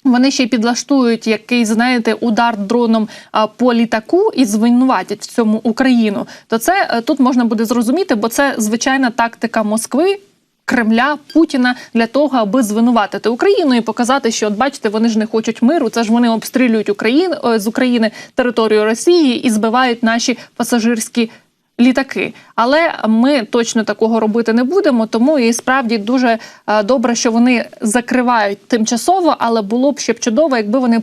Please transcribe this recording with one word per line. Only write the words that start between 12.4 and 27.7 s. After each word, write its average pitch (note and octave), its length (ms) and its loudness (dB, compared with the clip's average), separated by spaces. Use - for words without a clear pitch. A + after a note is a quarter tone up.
звинуватити G#3+ 640 0
Україну D#4 460 2
і A#3 60 2
показати, A#3+ 500 -2
що, A3 160 -2
от G#3+ 100 -2
бачите, C4 320 -2
вони A3 200 0
ж A3 100 0
не G#3+ 80 0
хочуть A3 360 -4
миру, C4+ 260 2
це A#3 160 -2
ж G#3+ 80 -2
вони A#3+ 160 2
обстрілюють A3+ 600 0
Україн-, C4+ 460 0
е, A3+ 140 2
з G3 80 -6
України A#3+ 440 0
територію A3 500 2
Росії B3 640 2
і B3 40 2
збивають A3+ 520 0
наші A#3 360 0
пасажирські A#3 760 -2
літаки. B3+ 540 0
Але D4 380 2
ми A#3+ 340 2
точно A#3 420 -2
такого A3 360 0
робити A3 320 0
не A#3+ 120 2
будемо, C4+ 420 0
тому B3+ 320 0
і A#3 140 2
справді B3 460 -2
дуже, A#3 400 0
е, G#3 160 0
добре, B3 320 0
що A#3 160 -2
вони A#3 380 2